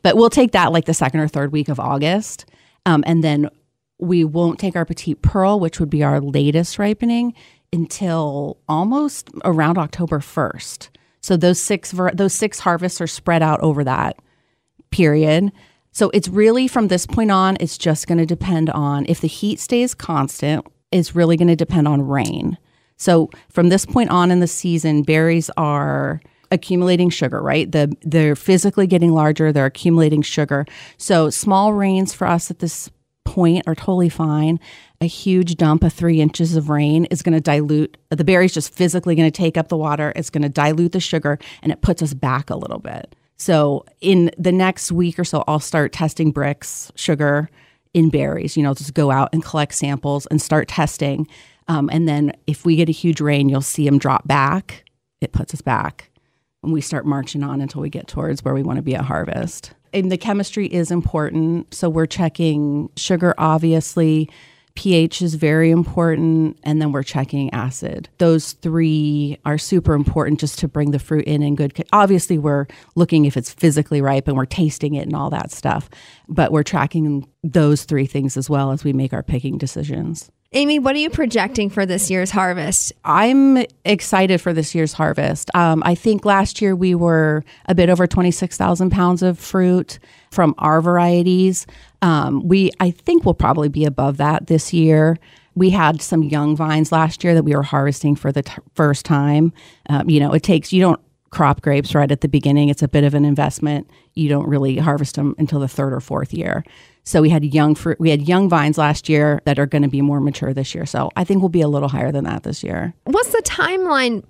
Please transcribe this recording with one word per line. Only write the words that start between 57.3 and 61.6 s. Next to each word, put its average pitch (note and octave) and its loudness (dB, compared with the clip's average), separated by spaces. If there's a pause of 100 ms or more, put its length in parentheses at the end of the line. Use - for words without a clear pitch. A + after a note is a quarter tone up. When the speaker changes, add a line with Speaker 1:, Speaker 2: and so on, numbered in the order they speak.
Speaker 1:
on C#3 -6
until C#3 -8
we D#3 -8
get - -12
towards - -8
where C3+ -2
we C#3 -4
wanna C3+ -4
be C#3+ -4
at - -6
harvest. - -8 (180)
And F#3 -2
the F3+ -2
chemistry G3+ -4
is E3+ -4
important. E3 -2